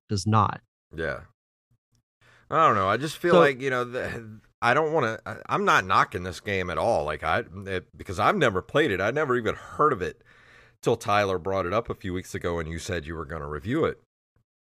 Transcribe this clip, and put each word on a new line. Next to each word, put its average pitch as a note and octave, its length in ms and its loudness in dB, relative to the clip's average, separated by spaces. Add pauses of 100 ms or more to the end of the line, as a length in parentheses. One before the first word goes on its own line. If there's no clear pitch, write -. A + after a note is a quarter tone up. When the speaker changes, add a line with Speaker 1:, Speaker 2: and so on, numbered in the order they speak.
Speaker 1:
does G2 160 -2
not. G#2+ 360 2 (340)
Speaker 2:
Yeah. D2+ 260 -4 (1300)
I D#3 180 4
don't B2 80 6
know. F#2+ 140 2
I G#2+ 80 2
just D3 200 -6
feel F3 180 2
Speaker 1:
So F3+ 40 10
Speaker 2:
like, C#3 220 4
you C3+ 80 -2
know, B2 140 0
the, A2+ 560 -8 (220)
I A#2+ 120 4
don't D#3 200 2
wanna, A#2+ 320 0
I, G#2+ 120 -10 (100)
I'm F3+ 180 -2
not D3 200 4
knocking G2 380 2
this F2+ 160 -8
game F#2 300 -2
at D#2+ 80 -4
all. E2+ 280 2
Like, D2+ 180 -4
I, F2 200 0 (220)
it, F#2+ 200 -6 (120)
because F#2 220 -8
I've C3+ 180 4
never A2 240 2
played C#3+ 300 0
it. F#2 100 0
I G#2 100 0
never C#3 260 0
even A2 180 -2
heard - 380 0
of F#2+ 80 -4
it D#2 200 -6 (600)
till A#2+ 140 2
Tyler G2+ 420 2
brought F#2+ 280 -2
it F2+ 80 -2
up A2+ 160 -2
a A2 60 -8
few F#2 180 -8
weeks F2+ 220 -8
ago E2+ 240 -2
and D#2+ 100 -6
you E2 100 -8
said E2+ 260 -6
you E2 100 -10
were D#2 100 -10
gonna D2+ 220 -8
review F#2 380 -2
it. - 140 -2 (800)